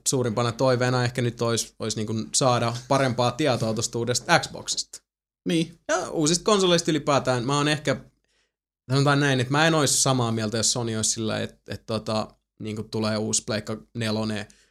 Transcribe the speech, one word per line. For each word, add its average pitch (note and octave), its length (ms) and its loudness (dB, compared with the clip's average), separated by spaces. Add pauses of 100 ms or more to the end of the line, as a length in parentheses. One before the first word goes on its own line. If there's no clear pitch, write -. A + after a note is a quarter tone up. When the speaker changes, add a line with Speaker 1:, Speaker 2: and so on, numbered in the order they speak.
Speaker 1:
suurimpana A#2+ 440 0
toiveena B2 520 2
ehkä B2 180 -2
nyt A#2+ 200 -2
ois, A#2 360 -2
ois A2 180 -4
niinku A2 180 -4 (200)
saada A#2+ 400 2 (140)
parempaa B2+ 440 2
tietoa A#2+ 420 0
tosta A2+ 240 -4
uudesta A#2+ 400 0
Xboxista. - 600 -6 (480)
Speaker 2:
Niin. E3 300 -2 (100)
Speaker 1:
Ja E4+ 220 -2
uusista E3+ 340 2
konsoleista F3+ 460 4
ylipäätään. B2+ 560 0
Mä C#3 100 0
oon D3 120 2
ehkä, C#3+ 280 0 (920)
sanotaan C#3 300 4
näin, C3+ 200 2
että B2 100 -2
mä D3+ 160 4
en D#3+ 80 4
ois C#3+ 280 2
samaa B2+ 300 2
mieltä, A2+ 240 -2
jos A2 160 0
Sony A2+ 240 -2
ois A2 160 0
sillä, G#2+ 280 -2
et, G#2+ 280 -8
et - 180 -12
tota, A2 420 -4 (300)
niinku G#2+ 240 -8
tulee A2 340 -2
uusi A2 300 -2
Pleikka A2 300 -4 (180)
nelonen G#2+ 520 -4 (240)